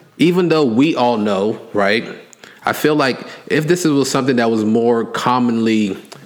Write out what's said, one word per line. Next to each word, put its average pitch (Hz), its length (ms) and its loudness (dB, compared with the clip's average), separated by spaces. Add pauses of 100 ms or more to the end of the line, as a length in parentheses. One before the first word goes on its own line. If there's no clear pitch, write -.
(180)
even 175 320 2
though 156 160 2
we 131 300 2
all 123 220 0
know, 104 420 -2 (140)
right, 101 320 0 (600)
I - 80 0
feel 151 220 0
like 135 240 0 (280)
if 147 200 -2
this 175 180 0
was 139 240 2
something 131 280 0
that 117 120 2
was 110 160 0
more 117 400 2
commonly 113 920 0 (280)